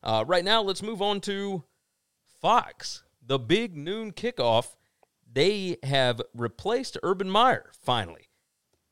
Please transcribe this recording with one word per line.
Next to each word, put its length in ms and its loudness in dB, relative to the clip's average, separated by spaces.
Uh, 240 2
right 160 2
now, 180 2
let's 220 -4
move 180 -6
on 200 -2
to 420 -4
Fox. 640 0
The 140 0
big 360 0
noon 360 -8
kickoff, 640 0
they 520 0
have 380 2
replaced 680 -4
Urban 280 -2
Meyer, 420 2
finally. 480 -4